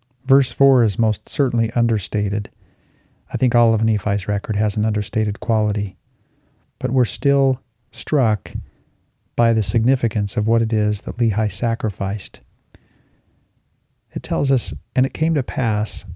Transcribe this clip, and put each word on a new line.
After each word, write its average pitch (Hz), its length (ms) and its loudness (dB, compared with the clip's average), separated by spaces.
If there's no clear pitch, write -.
Verse 135 260 4
four 135 320 4
is 104 160 0
most 110 280 0
certainly 120 440 0
understated. 107 800 -2
I 120 40 -2
think 120 180 2
all 117 180 4
of 110 100 0
Nephi's 104 440 0
record 104 300 -2
has 107 200 0
an 107 80 0
understated 104 540 -2
quality. 104 560 -2
But 123 120 -4
we're 127 140 2
still 139 560 0
struck 117 640 -2
by 117 180 4
the 110 100 2
significance 113 720 0
of 107 120 0
what 117 140 4
it 110 120 -2
is 104 280 0
that - 160 -8
Lehi 107 340 0
sacrificed. 104 920 -4
It - 120 -8
tells 151 280 0
us, - 220 0
"And 131 100 4
it - 80 -4
came 160 220 0
to 139 80 0
pass 107 640 -2